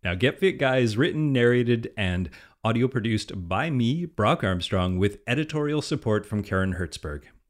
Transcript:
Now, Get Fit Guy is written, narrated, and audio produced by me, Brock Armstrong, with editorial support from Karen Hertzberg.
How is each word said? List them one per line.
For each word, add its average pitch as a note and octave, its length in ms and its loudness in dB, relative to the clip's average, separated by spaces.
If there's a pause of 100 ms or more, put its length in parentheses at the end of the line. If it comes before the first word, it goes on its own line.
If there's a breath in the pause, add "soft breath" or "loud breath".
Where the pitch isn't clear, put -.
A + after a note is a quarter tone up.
Now, F2+ 140 -4
Get B2 240 0
Fit F3+ 180 0
Guy C3 200 2
is A#2 180 2
written, D3+ 360 0
narrated, A#2+ 640 2
and F2+ 320 -2 (360 loud breath)
audio A#2 240 2
produced G#2+ 600 -2
by A#2 220 -2
me, C3+ 340 0
Brock A#2+ 380 0
Armstrong, F#2 560 0
with G2 300 0
editorial D3+ 520 -2
support G#2+ 460 -2
from G#2 160 -4
Karen F#2+ 320 -2
Hertzberg. D#2+ 480 -8 (280)